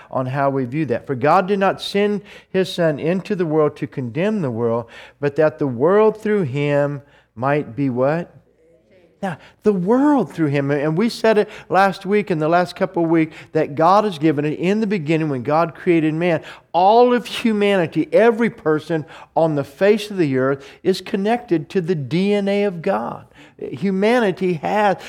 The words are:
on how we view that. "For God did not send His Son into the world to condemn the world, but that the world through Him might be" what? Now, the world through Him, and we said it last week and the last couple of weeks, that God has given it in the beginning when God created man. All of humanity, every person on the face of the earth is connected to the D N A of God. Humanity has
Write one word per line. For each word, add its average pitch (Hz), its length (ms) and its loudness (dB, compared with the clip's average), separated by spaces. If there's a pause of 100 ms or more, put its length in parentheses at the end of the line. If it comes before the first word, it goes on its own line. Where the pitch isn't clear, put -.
(100)
on 131 140 -4
how 139 240 0
we 135 160 -2
view 143 220 -4
that. - 200 -4
"For 139 80 -4
God 160 320 2
did 196 120 0
not 185 240 0
send 202 400 -2 (260)
His 185 240 -2
Son 160 260 0
into 180 380 -2
the 175 100 -2
world 151 300 2
to 147 100 -6
condemn 151 540 -4
the 139 100 -2
world, 117 380 -2 (320)
but 143 160 -2
that 156 220 2
the 147 80 -2
world 196 520 2
through 208 260 -2
Him 143 580 -2 (320)
might 131 420 -2
be" 139 140 -2
what? 143 440 -2 (840)
Now, 185 180 -8 (260)
the 214 80 4
world 240 600 2
through 160 140 -2
Him, 139 240 0
and 147 260 0
we 226 120 2
said 220 300 2
it 202 100 0 (200)
last 185 380 2
week 202 240 0
and 160 100 -2
the 156 80 0
last 175 280 0
couple 180 260 -2
of 165 80 0
weeks, 160 240 2 (160)
that 147 240 -2
God 180 300 4
has 190 120 -4
given 147 280 0
it 151 160 -4
in 190 180 0
the 220 80 0
beginning 160 420 -2
when 131 140 -4
God 156 320 0
created 160 400 0
man. 165 300 0 (260)
All 226 420 4
of 240 140 0
humanity, 202 840 0
every 220 360 4
person 156 560 -2 (300)
on 156 220 2
the 139 80 -2
face 208 480 0
of 190 60 -6
the 139 200 2
earth 135 260 -2 (200)
is 185 160 0
connected 202 720 -2
to 196 100 0
the 175 160 -2
D 160 360 0
N 202 140 0
A 202 160 0
of 185 180 -4
God. 202 460 -6 (320)
Humanity 196 960 0
has 185 460 0 (100)